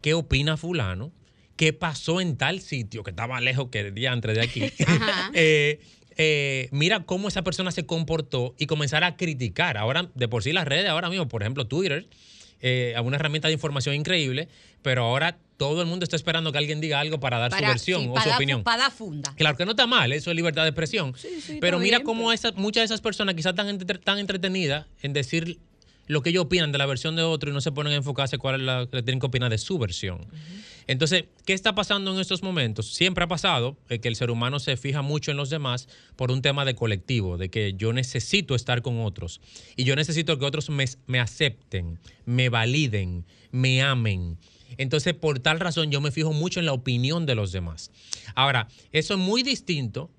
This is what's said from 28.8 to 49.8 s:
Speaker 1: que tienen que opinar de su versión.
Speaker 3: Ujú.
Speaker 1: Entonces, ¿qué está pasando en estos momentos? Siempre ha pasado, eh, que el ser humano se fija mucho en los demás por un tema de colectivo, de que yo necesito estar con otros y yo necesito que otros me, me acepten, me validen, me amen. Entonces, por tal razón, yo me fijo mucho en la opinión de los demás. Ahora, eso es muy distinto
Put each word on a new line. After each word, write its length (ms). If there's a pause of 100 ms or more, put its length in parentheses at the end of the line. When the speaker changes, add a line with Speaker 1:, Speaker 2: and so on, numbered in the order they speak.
Speaker 1:
que 120
tienen 160
que 80
opinar 220
de 100
su 200
versión. 420
Speaker 3:
Ujú. 100 (560)
Speaker 1:
Entonces, 380 (200)
¿qué 80
está 220
pasando 360
en 80
estos 220
momentos? 500
Siempre 320
ha 40
pasado, 500 (100)
eh, 120
que 100
el 60
ser 160
humano 280
se 180
fija 260
mucho 260
en 80
los 140
demás 360 (300)
por 140
un 100
tema 240
de 80
colectivo, 640
de 120
que 260
yo 180
necesito 640
estar 260
con 180
otros 400 (380)
y 60
yo 120
necesito 440
que 60
otros 260
me, 140 (200)
me 140
acepten, 800 (260)
me 240
validen, 760 (260)
me 320
amen. 540 (400)
Entonces, 360
por 260
tal 200
razón, 320
yo 100
me 100
fijo 220
mucho 260
en 60
la 80
opinión 520
de 100
los 180
demás. 380 (440)
Ahora, 320 (240)
eso 220
es 60
muy 240
distinto 760